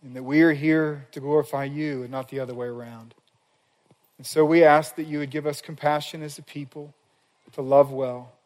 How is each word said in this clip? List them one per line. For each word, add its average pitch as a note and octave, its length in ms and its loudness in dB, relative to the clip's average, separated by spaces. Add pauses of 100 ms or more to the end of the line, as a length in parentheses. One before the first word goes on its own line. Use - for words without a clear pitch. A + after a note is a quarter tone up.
and B2+ 120 -18
that C3 80 -12
we C#3+ 200 4
are E3 100 4
here D3+ 580 -2
to - 80 -14
glorify C#3+ 460 -2
you C#3+ 380 -8
and B2 80 -14
not C3 180 -10
the C#3 100 -8
other B2+ 140 -8
way B2 140 -8
around. A#2 460 -16 (1040)
And C3 80 -20
so D#3 200 2
we E3 180 6
ask D#3 320 6
that D#3 120 -8
you D3 120 -6
would C#3+ 120 -8
give D3 140 -8
us D3 140 -6
compassion D3+ 640 -6
as D3 160 -14
a D#3+ 60 -20
people D3 500 -16 (600)
to D3 80 -10
love C3+ 300 6
well. B2 400 -8 (140)